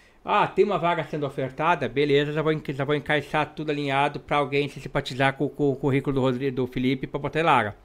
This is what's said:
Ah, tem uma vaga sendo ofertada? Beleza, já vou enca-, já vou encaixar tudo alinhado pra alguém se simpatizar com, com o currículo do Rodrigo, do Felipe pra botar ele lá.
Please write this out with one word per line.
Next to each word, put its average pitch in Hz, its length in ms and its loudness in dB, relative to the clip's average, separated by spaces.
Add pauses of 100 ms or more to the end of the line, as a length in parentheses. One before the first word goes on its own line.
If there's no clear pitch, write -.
(240)
Ah, 202 240 2
tem - 160 2
uma 202 140 2
vaga 165 260 0
sendo 147 220 -4
ofertada? 135 640 -2
Beleza, 143 420 2
já 151 100 -2
vou 156 120 2
enca-, 156 200 -6
já 135 120 -4
vou 147 100 2
encaixar 147 580 -2
tudo 151 160 -6
alinhado 143 500 0
pra 147 180 -2
alguém 143 320 0
se 143 100 -14
simpatizar 135 540 0
com, 143 160 -2
com 143 220 2
o 127 40 -2
currículo 135 400 0
do 131 60 2
Rodrigo, 131 340 0
do 127 120 0
Felipe 127 380 0
pra 143 140 -8
botar 147 200 -2
ele 165 80 2
lá. 117 360 4